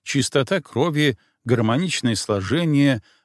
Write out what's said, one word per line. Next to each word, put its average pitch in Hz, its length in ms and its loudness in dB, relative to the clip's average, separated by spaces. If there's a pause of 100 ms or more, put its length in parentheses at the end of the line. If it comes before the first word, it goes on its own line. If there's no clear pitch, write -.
чистота 147 580 -2
крови, 147 560 0 (260)
гармоничное 120 720 0
сложение, 135 880 0 (220)